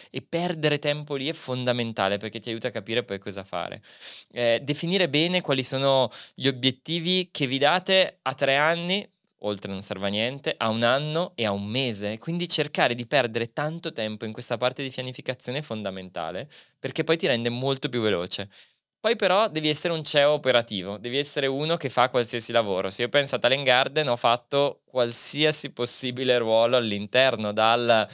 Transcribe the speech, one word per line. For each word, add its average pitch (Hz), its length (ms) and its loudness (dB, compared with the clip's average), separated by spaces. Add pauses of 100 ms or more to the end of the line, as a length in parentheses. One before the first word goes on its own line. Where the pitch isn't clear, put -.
e 131 120 -8
perdere 160 560 -2
tempo 147 380 -4
lì 135 140 -6
è - 20 -6
fondamentale 120 840 -2
perché 107 240 -10
ti 120 80 -10
aiuta 113 180 -6
a 113 40 -4
capire 113 320 -4
poi 98 140 -8
cosa 95 280 -10
fare. 90 360 -8 (500)
Eh, 117 300 2
definire 165 460 0
bene 165 320 2
quali 135 240 0
sono 135 460 2 (260)
gli 135 120 -2
obiettivi 160 840 0
che 139 160 -2
vi 131 100 -2
date 180 680 2
a 131 100 -4
tre 135 240 2
anni, 170 500 0 (360)
oltre 101 280 -4
non 95 100 -6
serve 98 260 -4
a - 20 0
niente, 127 480 -2
a 113 100 -2
un 113 160 0
anno 151 520 0
e 113 100 -2
a 104 60 2
un 101 140 -4
mese. 110 520 -4
Quindi 175 320 -6
cercare 147 440 2
di 117 140 -6
perdere 117 460 -2
tanto 160 400 -6
tempo 107 320 -6
in 110 80 -8
questa 120 240 -4
parte 127 260 -2
di 135 60 -6
pianificazione 127 720 -6
è - 20 -6
fondamentale, 95 880 -8 (280)
perché 139 280 -6
poi - 100 2
ti 190 120 -4
rende 117 200 0
molto 131 400 -2
più 123 140 -2
veloce. 95 480 -2 (520)
Poi 226 140 2
però 196 340 2
devi 156 180 -2
essere 160 260 2
un 160 100 -4
ceo 147 260 6
operativo, 117 720 0
devi 120 180 -4
essere 139 300 0
uno 151 280 0
che 143 140 -6
fa 123 180 4
qualsiasi 120 440 0
lavoro. 98 400 0
Se - 100 0
io 120 80 -2
penso 139 240 2
a 120 60 0
Talent 135 240 2
Garden, 139 460 2
ho 120 60 2
fatto 127 720 0
qualsiasi 143 840 2
possibile 123 640 0
ruolo 117 400 4
all'interno, 110 720 2
dal, 113 640 4